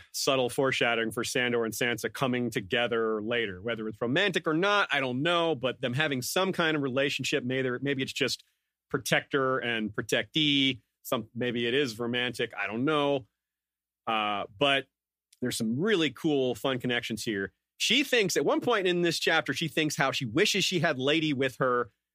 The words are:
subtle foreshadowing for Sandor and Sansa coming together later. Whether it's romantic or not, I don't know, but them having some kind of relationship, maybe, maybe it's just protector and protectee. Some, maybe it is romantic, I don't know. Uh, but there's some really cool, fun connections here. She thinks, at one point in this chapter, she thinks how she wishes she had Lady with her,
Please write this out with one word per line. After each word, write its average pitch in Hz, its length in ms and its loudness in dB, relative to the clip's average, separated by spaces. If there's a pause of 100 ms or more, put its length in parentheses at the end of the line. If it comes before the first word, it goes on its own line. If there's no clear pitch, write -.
(120)
subtle 131 380 2
foreshadowing 120 600 2
for 117 120 -4
Sandor 120 420 0
and 110 80 -4
Sansa 117 400 -2
coming 123 380 -2
together 113 680 0
later. 107 400 -4
Whether 110 260 -6
it's 110 120 -8
romantic 170 480 0
or 160 60 0
not, 196 380 2
I 143 80 0
don't 131 240 -2
know, 170 320 2
but 123 260 -4
them 123 120 0
having 139 280 0
some 185 320 0
kind 156 240 2
of 143 60 0
relationship, 135 600 0
maybe, 127 260 0 (120)
maybe 135 220 -2
it's 117 100 -8
just - 300 -2 (480)
protector 135 680 0
and 113 320 -2
protectee. 135 880 0 (260)
Some, 117 200 -2 (100)
maybe 120 320 -2
it 117 60 0
is 127 260 0
romantic, 123 580 -4
I 98 80 -4
don't 110 200 -4
know. 143 400 0 (840)
Uh, 104 360 0 (140)
but 139 280 2 (560)
there's 120 160 -4
some 117 220 -2
really 175 300 2
cool, 131 460 0
fun 131 240 -2
connections 120 440 -4
here. 98 280 -4 (260)
She 269 260 2
thinks, 214 340 2
at 147 80 2
one 285 160 2
point 208 260 2
in 175 140 2
this 170 180 0
chapter, 165 340 2
she 165 140 -4
thinks 151 300 -2
how 135 140 2
she 131 140 -4
wishes 170 380 2
she 175 160 0
had 151 180 0
Lady 151 360 2
with 131 260 -2
her, 123 300 0 (260)